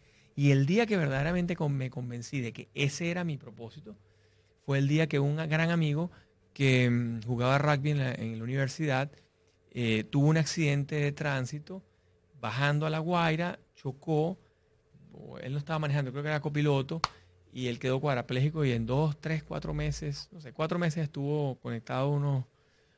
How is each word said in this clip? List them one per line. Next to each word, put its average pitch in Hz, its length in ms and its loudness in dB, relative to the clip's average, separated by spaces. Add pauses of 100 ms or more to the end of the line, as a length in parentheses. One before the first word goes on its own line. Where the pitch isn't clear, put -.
(340)
Y 143 160 6
el 139 160 6
día 220 200 4
que 214 100 0
verdaderamente 165 580 0
con-, 147 220 -2
me 131 120 -4
convencí 120 520 -6
de 113 120 -4
que - 220 -14
ese 143 380 0
era 180 100 -4
mi 160 160 -4
propósito, 120 580 -16 (720)
fue 139 120 2
el 139 100 2
día 156 200 4
que 143 120 2
un 143 160 2
gran 160 340 0
amigo 160 400 0 (420)
que, 127 380 4
mm, 117 360 0
jugaba 127 320 2
rugby 147 320 2
en 147 80 2
la, 127 140 0
en 113 260 -6
la 113 40 -8
universidad, 135 720 0 (580)
eh, 113 400 2
tuvo 143 160 4
un 160 120 6
accidente 143 580 0
de 143 160 0
tránsito, 147 680 -6 (600)
bajando 143 460 0
a 156 40 0
La 156 80 -2
Guaira, 170 640 0 (160)
chocó, 156 600 -2 (760)
o - 260 -16
él 127 140 -8
no 147 60 -4
estaba 156 200 -4
manejando, 143 320 0
creo 143 140 -6
que 151 40 -2
era 151 120 0
copiloto, 147 600 0 (540)
y 127 120 -4
él 120 120 -2
quedó 131 220 0
cuadrapléjico 143 640 0
y 127 80 4
en 117 140 0
dos, 147 340 0
tres, 156 240 -4
cuatro 151 300 -6
meses, 151 580 -4
no 170 80 -16
sé, 143 140 -16
cuatro 160 240 -2
meses 165 260 0
estuvo 143 560 -2
conectado 123 460 -4
a - 20 2
unos, 143 360 0 (540)